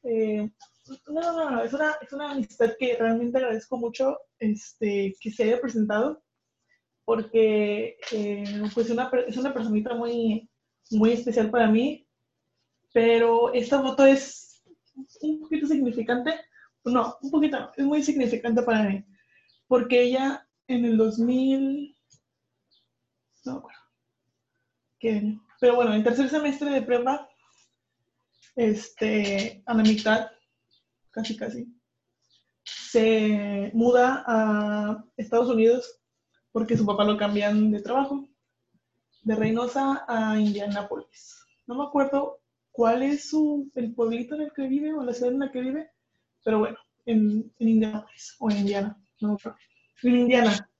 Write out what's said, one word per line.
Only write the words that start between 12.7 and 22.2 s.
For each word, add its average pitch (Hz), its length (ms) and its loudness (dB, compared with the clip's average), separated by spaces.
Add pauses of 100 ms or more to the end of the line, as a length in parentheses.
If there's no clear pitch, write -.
pero 233 600 4
esta 262 280 2
foto 269 240 4
es - 580 2 (580)
un 311 200 -4
poquito 302 260 -4
significante. 247 680 -2 (500)
No, 247 360 0
un 277 100 -8
poquito 294 280 0
no, - 160 -12
es 277 100 -2
muy 294 160 2
significante 240 600 0
para 220 220 2
mí, 196 200 -2 (640)
porque 247 360 4
ella 262 440 -2 (200)
en 240 180 0
el 226 100 2
dos 220 240 2
mil, 269 800 0 (1500)